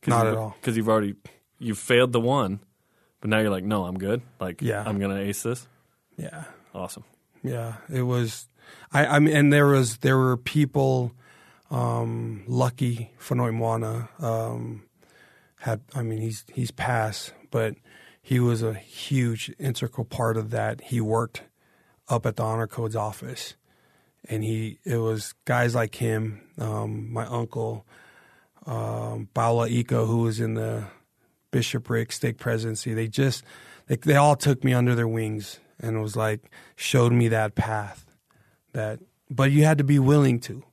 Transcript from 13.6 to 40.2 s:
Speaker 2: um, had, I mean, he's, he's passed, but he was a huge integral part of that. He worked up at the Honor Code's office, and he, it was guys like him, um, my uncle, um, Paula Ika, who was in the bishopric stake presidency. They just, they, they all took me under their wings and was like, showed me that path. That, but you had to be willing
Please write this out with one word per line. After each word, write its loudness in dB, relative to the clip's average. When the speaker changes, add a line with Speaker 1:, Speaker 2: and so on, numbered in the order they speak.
Speaker 2:
um, -6
had, -4
I -6
mean, -4
he's, -8
he's -6
passed, -4
but -2
he 2
was 2
a -2
huge -4
integral -6
part -2
of -4
that. -4
He -4
worked -2
up 0
at -4
the -2
Honor -2
Code's -6
office, -8
and -4
he, -4
it -2
was -4
guys 2
like -2
him, -4
um, -6
my -6
uncle, -6
um, -6
Paula 2
Ika, 0
who 2
was 0
in -2
the -4
bishopric -2
stake -4
presidency. -4
They -2
just, 0
they, 0
they 4
all 6
took 0
me 4
under 4
their 0
wings -6
and -4
was -6
like, -2
showed 4
me 4
that 0
path. -4
That, -6
but 2
you 8
had 6
to 2
be 4
willing 6